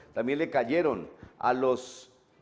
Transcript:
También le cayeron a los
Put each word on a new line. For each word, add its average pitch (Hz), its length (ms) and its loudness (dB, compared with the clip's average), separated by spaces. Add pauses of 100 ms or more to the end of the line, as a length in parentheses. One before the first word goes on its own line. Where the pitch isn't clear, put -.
(140)
También 127 260 0
le 165 100 0
cayeron 131 600 0 (300)
a 123 120 2
los 127 580 0 (320)